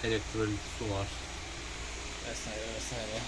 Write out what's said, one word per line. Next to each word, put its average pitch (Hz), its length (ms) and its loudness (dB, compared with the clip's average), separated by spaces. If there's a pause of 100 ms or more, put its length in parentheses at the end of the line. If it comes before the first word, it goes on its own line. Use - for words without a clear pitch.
Elektrolit 107 560 4 (200)
su 117 60 2
var. 101 220 2 (1200)
Vesaire 113 480 -2
vesaire. 113 520 0